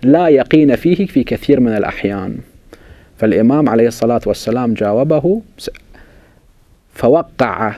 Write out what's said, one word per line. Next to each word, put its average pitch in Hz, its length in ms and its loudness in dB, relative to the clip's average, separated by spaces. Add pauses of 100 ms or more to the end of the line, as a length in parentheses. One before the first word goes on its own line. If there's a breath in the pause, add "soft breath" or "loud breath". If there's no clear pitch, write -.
لا 160 260 4
يقين 139 480 4
فيه 180 300 0
في 127 180 -2
كثير 131 360 0
من 113 160 2
الأحيان. 101 600 -6 (800 soft breath)
فالإمام 113 500 2
عليه 117 200 2
الصلاة 117 380 -2
والسلام 113 480 -4
جاوبه 143 680 -2 (180)
س-، - 120 -12 (1200 soft breath)
فوقع، 117 840 -2